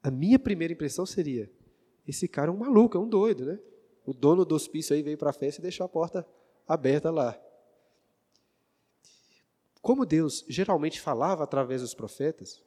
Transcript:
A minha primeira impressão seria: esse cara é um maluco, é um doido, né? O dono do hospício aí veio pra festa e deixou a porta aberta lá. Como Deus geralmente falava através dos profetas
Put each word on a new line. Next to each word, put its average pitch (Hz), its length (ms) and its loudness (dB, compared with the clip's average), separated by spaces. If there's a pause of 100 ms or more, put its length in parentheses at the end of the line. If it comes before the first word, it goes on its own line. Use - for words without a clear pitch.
A 139 80 -2
minha 175 260 4
primeira 170 360 0
impressão 165 320 -6
seria: 131 440 -4 (560)
esse - 220 -6
cara 151 240 -2
é - 20 -4
um 196 40 -6
maluco, 226 400 6
é - 20 2
um 220 80 -2
doido, 196 380 0
né? 175 120 -6 (480)
O 135 80 -6
dono 156 300 6
do 156 100 2
hospício 156 400 -2
aí 151 80 2
veio 151 160 -6
pra 147 140 0
festa 147 300 -6
e - 20 -12
deixou 180 220 -6
a 180 40 -12
porta 170 380 -4 (400)
aberta 147 420 2
lá. 135 300 -2 (2500)
Como 254 240 2
Deus 156 420 0
geralmente 160 520 -2
falava 151 440 -2
através 131 380 -2
dos 120 120 -10
profetas - 720 -8